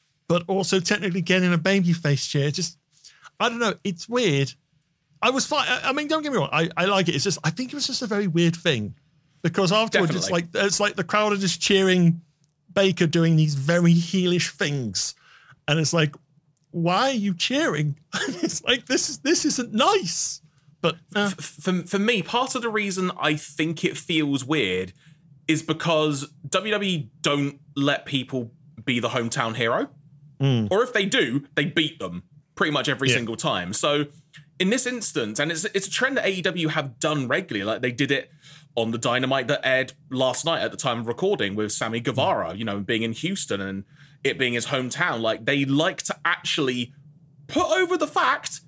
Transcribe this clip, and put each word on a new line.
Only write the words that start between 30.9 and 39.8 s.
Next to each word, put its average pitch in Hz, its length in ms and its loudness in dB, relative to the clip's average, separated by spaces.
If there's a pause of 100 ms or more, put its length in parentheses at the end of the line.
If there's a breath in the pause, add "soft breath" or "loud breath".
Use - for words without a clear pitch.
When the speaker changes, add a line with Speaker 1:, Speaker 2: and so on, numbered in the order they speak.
Speaker 2:
they 202 140 2
do, 143 380 0 (100)
they 147 100 2
beat - 340 -2
them 87 260 -10 (300)
pretty 170 180 0
much 135 160 0
every 131 200 0
Speaker 1:
Yeah. 123 80 4
Speaker 2:
single 113 200 -2
time. 98 360 -2
So 147 340 0 (520 loud breath)
in 185 120 2
this 254 160 0
instance, 143 520 -4
and 151 120 0
it's, 165 160 -4
it's 196 200 -2
a - 40 -12
trend 262 260 -2
that - 100 -2
A 196 40 2
E 185 120 -4
W 170 260 -2
have 151 300 -4
done 151 300 0
regularly, 127 360 -2
like 107 180 -2
they 127 100 -2
did 135 180 0
it 135 200 -2 (460 loud breath)
on 113 140 0
the 117 80 -4
Dynamite 127 500 0
that 147 160 0
aired 131 280 0 (180)